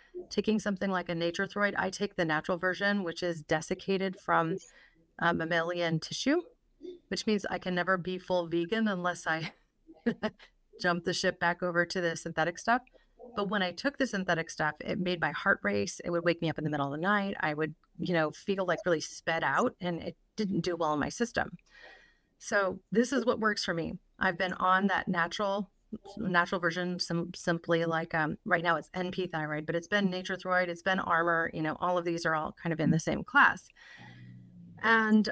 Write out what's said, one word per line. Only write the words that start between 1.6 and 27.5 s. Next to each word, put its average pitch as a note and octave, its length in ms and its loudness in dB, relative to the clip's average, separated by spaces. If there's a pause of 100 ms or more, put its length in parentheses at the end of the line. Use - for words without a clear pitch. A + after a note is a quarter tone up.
I F#3+ 140 0
take G3+ 260 -4
the F3+ 80 0
natural D#3+ 360 0
version, F#3+ 440 0
which E3 200 -4
is E3+ 180 -2
desiccated F#3 800 0
from, E3+ 380 2 (600)
uh, E3+ 160 4
mammalian E3+ 680 0
tissue, - 440 0 (680)
which - 180 -4
means G#3 220 2
I F#3 80 -4
can F3+ 180 -2
never F3+ 220 2
be F3+ 220 -4
full F3+ 280 0
vegan E3+ 400 0
unless F3 400 -2
I D#3+ 240 -2 (540)
<laughs> G#3+ 260 -2 (480)
jump F3 240 0
the F3+ 100 -2
ship F3+ 260 0
back F3 220 0
over F3 240 2
to F#3 140 -4
the E3 160 -2
synthetic D#3+ 420 -2
stuff. B3 260 0 (520)
But G3+ 140 -2
when G3+ 120 0
I F3+ 120 0
took C#4 240 -4
the C4 100 0
synthetic F3+ 420 -2
stuff, D3+ 300 -2
it - 200 -4
made F3+ 200 0
my D#3 120 0
heart - 300 0
race. G3+ 440 -2
It E3+ 60 -4
would E3+ 120 0
wake E3 180 2
me E3 80 0
up D3 80 -4
in D3+ 60 -6
the D#3 60 0
middle D3 160 0
of C#3 80 -4
the D#3 120 -4
night. G3 340 0
I D#3 140 -2
would, D3+ 220 -4 (220)
you E3+ 160 -2
know, D#3 180 2
feel, F#3+ 340 -2
like, E3 200 0
really E3 160 2
sped E3 420 -4
out, D#3 380 2
and F3 200 -4
it - 140 -8 (200)
didn't F#3+ 260 0
do F3 140 -2
well D#3+ 180 0
in D3 60 0
my C#3 100 0
system. - 480 -4 (800)
So F#3+ 420 0 (120)
this A#3+ 200 4
is A#3+ 140 2
what A3+ 160 2
works G#3+ 240 0
for F#3 80 -2
me. E3 260 -4 (180)
I've F#3 200 0
been F#3 160 -2
on F#3 340 4
that F#3 220 0
natural, G3 600 0 (480)
natural F3 440 2
version, F3 380 -2
sim-, E3+ 360 -2
simply E3+ 500 0